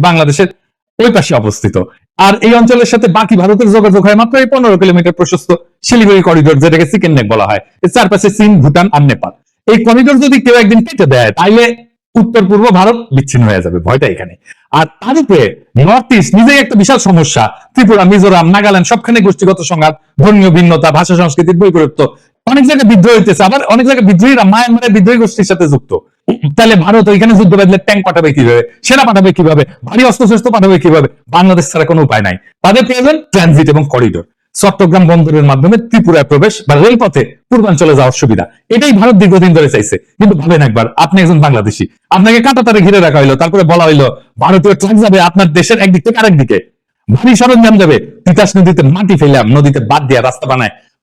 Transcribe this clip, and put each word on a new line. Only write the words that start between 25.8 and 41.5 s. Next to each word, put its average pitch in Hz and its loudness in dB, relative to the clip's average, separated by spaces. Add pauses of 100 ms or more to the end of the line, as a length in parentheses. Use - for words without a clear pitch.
তাহলে 226 2 (100)
ভারত 208 2
ওইখানে 220 2
যুদ্ধ 185 2
বাঁধলে 196 2
ট্যাঙ্ক 202 -2
পাঠাবে 165 0
কিভাবে, 120 2 (240)
সেনা 269 0
পাঠাবে 190 2
কিভাবে, 156 0 (260)
ভারী 240 -2
অস্ত্রশস্ত্র 233 -2
পাঠাবে 190 2
কিভাবে? 156 2 (280)
বাংলাদেশ 156 2
ছাড়া 160 -4
কোনো 160 0
উপায় 110 -2
নাই। 92 -4 (260)
তাদের 214 0
প্রয়োজন 254 0 (180)
ট্রানজিট 160 2
এবং 151 0 (120)
করিডোর। 101 -4 (300)
চট্টগ্রাম 190 0
বন্দরের 156 2
মাধ্যমে 160 0 (120)
ত্রিপুরায় 160 0
প্রবেশ 147 0 (160)
বা 147 0
রেলপথে 202 0 (240)
পূর্বাঞ্চলে 180 0
যাওয়ার 131 0
সুবিধা, 104 -2 (300)
এটাই 277 0
ভারত 233 2
দীর্ঘদিন 185 2
ধরে 147 2
চাইছে। 104 -4 (200)
কিন্তু 202 0
ভাবেন 165 0
একবার, 113 -2 (180)
আপনি 185 -2
একজন 165 2
বাংলাদেশি, 107 -2 (320)